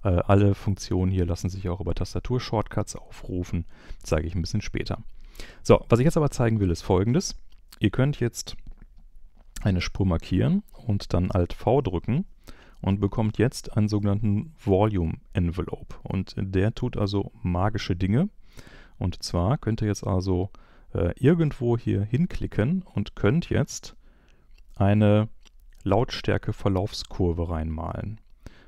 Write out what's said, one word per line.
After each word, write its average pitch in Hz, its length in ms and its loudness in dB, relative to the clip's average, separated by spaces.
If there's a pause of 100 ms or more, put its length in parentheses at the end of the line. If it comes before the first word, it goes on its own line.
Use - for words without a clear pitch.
Äh, 101 60 4
alle 98 440 6
Funktionen 92 560 0
hier 92 160 2
lassen 87 220 -2
sich 90 200 -6
auch 87 120 -4
über 87 140 -2
Tastatur-Shortcuts - 1000 -2
aufrufen. - 720 -6 (380)
Zeige 80 260 0
ich 87 80 -4
ein 82 40 0
bisschen 98 220 -2
später. - 400 -4 (600)
So, - 260 6
was 117 100 6
ich 127 60 2
jetzt 165 120 2
aber 147 140 2
zeigen 113 300 2
will, 95 100 2
ist 82 120 -2
Folgendes. 110 540 2 (440)
Ihr 107 100 2
könnt 135 300 0
jetzt - 360 -4 (1040)
eine 92 180 2
Spur - 260 0
markieren 98 560 2 (240)
und 101 260 -2
dann 90 200 2
Alt 87 220 2
V 135 280 2
drücken 113 420 0 (560)
und 98 200 0
bekommt 104 360 0
jetzt - 400 0
einen 104 120 4
sogenannten 104 760 0
Volume 95 520 4 (180)
Envelope. 87 720 -4
Und - 340 -4
der 98 360 0
tut - 220 -4
also 101 360 -2 (100)
magische 92 540 0
Dinge. 104 320 2 (680)
Und - 260 -4
zwar 92 360 0
könnt 110 240 -2
ihr 107 60 0
jetzt 101 180 -2
also, 92 440 0 (440)
äh, 87 240 0
irgendwo 139 580 2
hier 104 260 0
hinklicken 123 800 0
und - 340 -6
könnt 139 340 2
jetzt - 460 -2 (800)
eine 104 520 4 (560)
Lautstärke-Verlaufskurve 98 1700 0
reinmalen. 82 680 -6 (480)